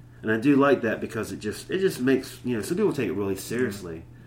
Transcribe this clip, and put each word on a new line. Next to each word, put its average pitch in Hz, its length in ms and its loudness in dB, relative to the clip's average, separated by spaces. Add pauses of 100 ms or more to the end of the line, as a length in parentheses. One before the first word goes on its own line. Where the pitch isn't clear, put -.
(240)
And 110 80 0
I 113 60 4
do 139 180 4
like 139 260 6
that 110 180 0
because 107 320 -6
it 92 80 -8
just, - 300 -8
it - 80 -2
just 185 240 0
makes, - 420 2
you 123 120 -2
know, 104 80 -2
some 175 140 -4
people 113 140 2
take 123 180 -2
it 78 40 -4
really 98 220 -2
seriously. 98 680 -6 (240)